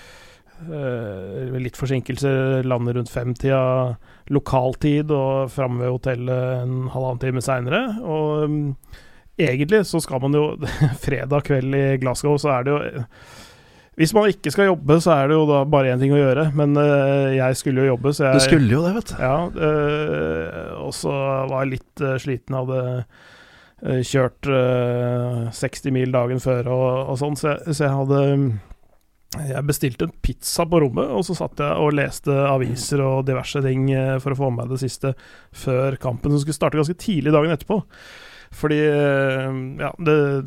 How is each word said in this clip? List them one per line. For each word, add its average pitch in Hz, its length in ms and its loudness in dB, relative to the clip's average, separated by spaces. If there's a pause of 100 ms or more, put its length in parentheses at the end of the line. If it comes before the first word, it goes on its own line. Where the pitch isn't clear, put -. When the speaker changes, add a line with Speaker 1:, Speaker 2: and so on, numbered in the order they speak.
(600)
Speaker 1:
eh, 127 1000 -8
litt 123 180 -8
forsinkelser, 131 880 0
lander 120 320 0
rundt 120 140 -6
fem-tida 127 840 0 (320)
lokaltid, 143 840 0
og 135 400 0
fremme 123 320 -2
ved 123 100 0
hotellet 127 680 -2
en 127 260 -4
halvannen 127 320 -4
time 131 220 -2
senere, 131 400 -2 (140)
og, 156 520 -2
mm, 147 260 -2 (600)
egentlig 156 500 2
så - 160 -2
skal 135 200 -4
man 139 120 0
jo 147 140 2 (100)
<laughs> 139 480 -2
fredag 139 400 -2
kveld 135 300 0
i 139 100 2 (120)
Glasgow, 131 400 0
så 143 200 0
er 123 80 -2
det 139 80 0
jo, 139 320 -4 (920)
hvis 160 160 4
man 214 160 6
ikke 156 240 -2
skal 202 160 4
jobbe, 151 320 4
så 165 140 4
er 139 140 2
det 156 100 4
jo 156 80 4
da 143 160 4
bare 139 260 2
en 127 120 0
ting 135 120 4
å 147 60 6
gjøre, 143 340 4
men, 147 240 2
eh, 139 600 2
jeg 131 200 0
skulle 131 240 0
jo 135 140 4
jobbe, 123 180 0
så 147 140 0
jeg 131 60 4
Speaker 2:
Du 131 120 6
skulle 139 240 6
jo 135 140 2
det, 175 100 0
vet 226 200 -6
du. - 20 -10
Speaker 1:
Ja, 131 220 0 (100)
eh, 147 1300 -2
og 139 180 -10
så 147 200 -4 (340)
var 135 180 -2
jeg 131 120 -4
litt, - 240 -12
eh, 131 160 -2
sliten, 131 400 -6
hadde, 127 240 -4 (1000)
eh, 127 220 -2
kjørt, 131 480 -2
eh, 123 1000 0
seksti - 440 -4
mil 127 180 0
dagen 127 300 0
før 123 280 0
og, 127 400 0
og 139 80 -4
sånn, 143 200 -2
så 147 180 -2
jeg, - 180 -4
så 147 140 0
jeg 139 100 0
hadde, 139 240 2 (1160)
jeg 135 280 -6
bestilte 143 400 -2
en 165 160 -6
pizza - 440 -2
på 165 160 4
rommet, 147 280 0
og 196 160 0
så 180 100 -6
satt 160 220 -6
jeg 151 240 0
og 151 120 2
leste 143 400 -2
aviser 135 680 0
og 135 240 0
diverse 131 360 -2
ting, 135 300 0
eh, 135 280 0
for 135 140 -2
å 135 40 -6
få 135 160 0
med 117 80 -4
meg 127 160 -6
det 127 80 -6
siste 131 300 -4 (360)
før 131 480 -2
kampen, 127 320 -2
som 147 80 4
skulle 147 180 -4
starte 151 200 0
ganske 156 200 0
tidlig 151 360 0
dagen 156 200 6
etterpå. 190 280 -2 (640)
Fordi, 151 340 0
eh, 139 760 2 (180)
ja, 147 240 -6
det, 156 180 4 (320)